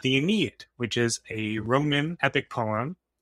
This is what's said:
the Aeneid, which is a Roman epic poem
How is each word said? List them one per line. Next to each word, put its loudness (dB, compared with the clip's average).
the 2
Aeneid, 0
which -4
is 0
a -4
Roman 0
epic 0
poem -2